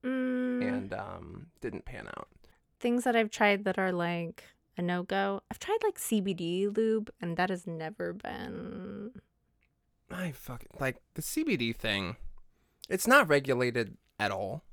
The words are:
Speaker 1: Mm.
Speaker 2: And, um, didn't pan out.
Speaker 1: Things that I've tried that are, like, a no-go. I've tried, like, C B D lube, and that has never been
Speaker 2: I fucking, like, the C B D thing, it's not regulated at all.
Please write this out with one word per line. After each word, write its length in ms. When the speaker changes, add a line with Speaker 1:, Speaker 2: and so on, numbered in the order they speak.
Speaker 1:
Mm. 640
Speaker 2:
And, 260
um, 520
didn't 260
pan 220
out. 200
Speaker 1:
Things 260
that 120
I've 140
tried 340
that 140
are, 140
like, 520
a 60
no-go. 580
I've 100
tried, 220
like, 160
C 220
B 140
D 340
lube, 420
and 160
that 120
has 180
never 460
been 1000
Speaker 2:
I 220
fucking, 360
like, 220
the 80
C 220
B 120
D 160
thing, 440
it's 160
not 220
regulated 680
at 120
all. 320